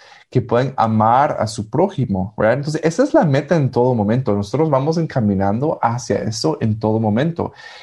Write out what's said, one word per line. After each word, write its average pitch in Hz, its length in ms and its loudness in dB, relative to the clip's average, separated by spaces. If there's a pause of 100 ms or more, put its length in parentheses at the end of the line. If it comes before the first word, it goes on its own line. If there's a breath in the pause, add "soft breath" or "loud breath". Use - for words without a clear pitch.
(300 loud breath)
que 127 120 0
puedan 120 360 0
amar 113 640 2
a 113 80 -2
su 107 240 -8
prójimo, 127 680 -2
¿verdad? 113 200 2
Entonces, 151 260 -6
esa 165 200 0
es 294 120 0
la 269 100 4
meta 143 300 2
en 139 160 2
todo 123 240 2
momento. 107 400 0
Nosotros 131 340 0
vamos 143 300 0
encaminando 107 840 0
hacia 117 380 -2
eso 151 420 -4
en 110 180 0
todo 110 200 0
momento. 110 520 -2 (320 loud breath)